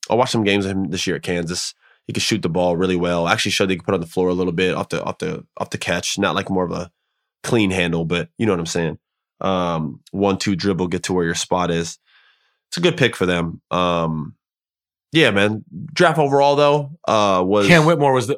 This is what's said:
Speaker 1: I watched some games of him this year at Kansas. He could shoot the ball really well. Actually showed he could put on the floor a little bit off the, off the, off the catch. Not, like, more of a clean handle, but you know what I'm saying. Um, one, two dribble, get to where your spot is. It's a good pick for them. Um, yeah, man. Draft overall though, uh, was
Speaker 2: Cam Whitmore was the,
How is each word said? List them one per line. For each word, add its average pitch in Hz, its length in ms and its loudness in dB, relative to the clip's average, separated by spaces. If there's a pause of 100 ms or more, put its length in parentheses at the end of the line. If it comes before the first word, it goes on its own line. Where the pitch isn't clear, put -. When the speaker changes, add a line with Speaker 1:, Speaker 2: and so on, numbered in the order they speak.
Speaker 1:
I 110 60 2
watched 123 180 2
some 113 100 2
games 101 220 2
of 95 60 -4
him 95 180 -4
this 90 180 -4
year 85 80 -2
at 80 80 -8
Kansas. 87 500 -4 (320)
He - 60 -12
could 104 100 -2
shoot 107 200 0
the 92 80 -2
ball 87 260 0
really 92 220 0
well. 87 320 0
Actually 107 220 0
showed 98 180 0
he 92 80 0
could - 80 -12
put 101 80 0
on 90 80 0
the 82 60 -6
floor 90 200 -2
a 90 60 0
little 90 180 -2
bit 87 240 0
off 85 140 -6
the, - 140 -4
off - 160 -8
the, 82 260 -8 (100)
off - 140 -8
the - 80 -10
catch. - 420 -4
Not, 90 160 0
like, 101 140 -4
more 92 160 -2
of 85 80 -6
a 87 180 -8 (520)
clean 104 280 2
handle, 85 320 0
but 85 240 -4 (100)
you 117 80 0
know 107 60 2
what 87 80 0
I'm 82 60 -4
saying. 82 320 -2 (420)
Um, 87 640 -4 (100)
one, 98 260 0
two 98 200 -2
dribble, 92 320 -2
get 90 140 -6
to 95 100 -4
where 87 100 0
your 82 120 0
spot 90 360 -2
is. 82 260 -4 (720)
It's - 80 -8
a 170 40 -4
good 170 160 2
pick 120 180 2
for 95 100 0
them. 85 360 -2 (100)
Um, 82 640 -2 (800)
yeah, 147 180 6
man. 104 320 2 (300)
Draft 165 260 4
overall 139 380 4
though, 147 340 2 (160)
uh, 101 380 2
was 101 220 2
Speaker 2:
Cam 156 180 8
Whitmore 143 280 4
was 120 140 0
the, 135 100 -2